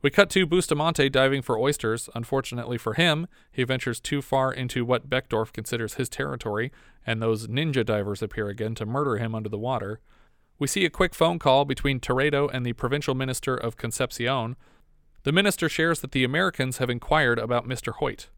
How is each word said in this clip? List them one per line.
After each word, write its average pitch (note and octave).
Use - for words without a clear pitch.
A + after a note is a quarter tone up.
We C#3+
cut G3+
to F#3+
Bustamante D#3
diving C3+
for A#2
oysters. A#2
Unfortunately A#2+
for A2
him, E3
he B2+
ventures B2+
too C#3+
far C3
into B2
what A#2+
Beckdorf A2+
considers A2+
his C3
territory, B2
and A2+
those A2+
ninja C3+
divers G#2
appear G#2
again G#2+
to A2
murder C3
him A2+
under G#2+
the G#2
water. A2
We C#3+
see G3
a E3
quick -
phone E3+
call C#3
between C#3
Teredo C#3+
and B2+
the A#2+
provincial C#3
minister C3
of A#2
Concepcion. A#2+
The C#3
minister F#3
shares E3
that C3+
the C3
Americans C3+
have B2+
inquired A#2+
about A#2+
Mister A#2+
Hoyt. -